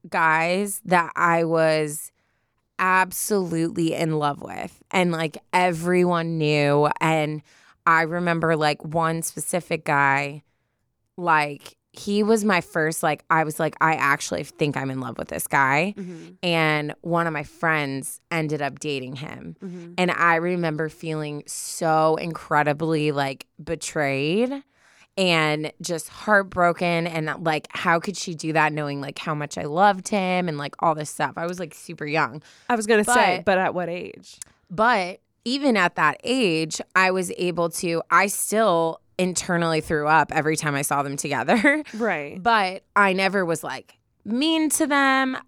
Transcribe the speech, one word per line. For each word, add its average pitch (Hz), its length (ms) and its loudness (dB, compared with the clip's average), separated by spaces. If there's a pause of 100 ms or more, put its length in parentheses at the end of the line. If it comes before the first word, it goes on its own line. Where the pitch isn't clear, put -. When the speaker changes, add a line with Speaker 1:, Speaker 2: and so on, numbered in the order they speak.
Speaker 1:
guys 175 760 0
that 175 300 2
I 170 300 4
was 156 680 0 (680)
absolutely 185 1120 0
in 156 260 0
love 147 220 -2
with - 400 -12 (100)
and, 180 200 2
like, 160 260 -4 (160)
everyone 175 840 2
knew 147 500 4 (140)
and 151 400 0 (440)
I 165 160 4
remember, 165 560 0
like, 151 260 0
one 165 380 -2
specific 160 640 -6
guy, 143 580 2 (720)
like, 151 600 0 (180)
he 202 280 -2
was 214 240 4
my 185 160 2
first, 160 400 -2
like, 151 280 -2
I 160 140 4
was 151 160 -4
like, 156 220 -2
"I 160 140 4
actually 147 480 0
think 143 340 -2
I'm 135 140 -4
in 131 80 -6
love 123 180 -8
with - 120 -8
this - 180 -8
guy." 147 500 2
Speaker 2:
Mm-hmm. 175 360 -14 (100)
Speaker 1:
And 156 580 2
one 170 260 0
of 160 60 -2
my 147 100 -6
friends 147 760 -4 (100)
ended 156 320 -2
up 139 180 -6
dating 139 360 -6
him. 143 480 -12
Speaker 2:
Mm-hmm. 175 340 -14
Speaker 1:
And 180 140 2
I 170 240 4
remember 165 540 -2
feeling 151 580 -8
so 160 680 0
incredibly, 151 960 0
like, 139 340 -4 (160)
betrayed 156 880 -2 (680)
and 156 540 0 (100)
just 165 280 -8
heartbroken 175 1000 2
and, 160 360 -4
like, 156 280 -2
how 170 280 2
could 180 180 -6
she 170 180 -8
do 160 180 -6
that 151 200 2
knowing, 143 280 -6
like, 143 160 -10
how 160 160 -4
much 147 240 -6
I 165 60 -6
loved 185 460 2
him 185 400 0
and, 151 100 -4
like, 143 200 -8
all 165 140 2
this 151 160 -6
stuff. 143 280 -4
I 170 100 -4
was, 180 100 -8
like, 165 160 -10
super - 320 -12
young. 147 380 -2 (260)
Speaker 2:
I 240 60 2
was 220 100 -4
gonna 214 200 4
say, 226 320 4
Speaker 1:
But 180 80 -8
Speaker 2:
but 190 120 4
at 185 160 0
what 175 160 -4
age? - 480 -12 (320)
Speaker 1:
But 196 520 0 (240)
even 262 320 2
at 180 180 2
that 156 280 2
age, 165 560 0 (140)
I 185 160 4
was 185 280 -2
able 170 320 -2
to, 165 420 -4
I 185 160 4
still 175 720 0 (180)
internally 170 640 0
threw 151 260 -2
up 156 280 4
every 156 200 0
time 151 200 -2
I 139 80 -2
saw 143 180 -2
them 139 140 -4
together. 196 760 0
<laughs> - 60 -16
Speaker 2:
Right. 175 480 -4
Speaker 1:
But 196 400 0 (120)
I 196 180 6
never 190 300 2
was, 165 200 -2
like, 131 340 -12 (260)
mean 311 480 0
to 311 140 0
them. 269 500 2 (120)